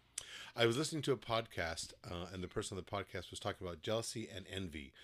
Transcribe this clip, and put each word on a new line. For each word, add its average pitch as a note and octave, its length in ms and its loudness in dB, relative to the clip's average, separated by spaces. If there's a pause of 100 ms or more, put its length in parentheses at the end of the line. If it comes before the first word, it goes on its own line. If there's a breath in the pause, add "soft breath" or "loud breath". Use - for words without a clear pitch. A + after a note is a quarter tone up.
(560 loud breath)
I A#2 100 8
was A#2 100 8
listening D3+ 260 2
to C#3+ 100 6
a B2 40 6
podcast, G#2 760 0 (180)
uh, F2 220 -2
and F#2 100 -2
the F2 60 -2
person - 280 -2
on F2+ 80 -4
the - 60 -12
podcast G2 400 -4
was F#2+ 80 -8
talking G2 280 -2
about E2+ 160 -4
jealousy A2 460 0
and F#2 220 -8
envy. D#2 420 -4 (120)